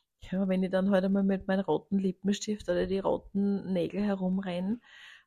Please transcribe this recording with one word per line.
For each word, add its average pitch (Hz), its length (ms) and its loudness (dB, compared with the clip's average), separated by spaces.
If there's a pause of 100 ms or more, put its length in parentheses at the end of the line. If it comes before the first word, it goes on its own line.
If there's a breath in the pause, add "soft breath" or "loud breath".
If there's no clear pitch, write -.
(320)
ja, 190 160 0
wenn 185 160 2
ich 185 80 0
dann 190 180 2
halt 190 160 6
einmal 196 180 2
mit 196 240 0
meinem 190 180 0
roten 156 340 0
Lippenstift 202 680 -2
oder 175 180 0
die 190 120 -2
roten 190 720 -2
Nägel 175 300 0
herumrenn, 190 800 -2 (460 loud breath)